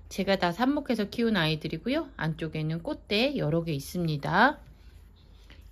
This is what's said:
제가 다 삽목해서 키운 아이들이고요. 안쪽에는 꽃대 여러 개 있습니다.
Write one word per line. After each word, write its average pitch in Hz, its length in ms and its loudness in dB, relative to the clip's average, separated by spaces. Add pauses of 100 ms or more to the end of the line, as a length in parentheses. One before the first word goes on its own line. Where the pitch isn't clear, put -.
제가 190 280 0
다 175 160 2
삽목해서 247 560 0
키운 226 260 0
아이들이고요. 165 800 0
안쪽에는 156 680 -4
꽃대 277 540 0
여러 160 280 0
개 165 100 -2
있습니다. 160 840 2 (1160)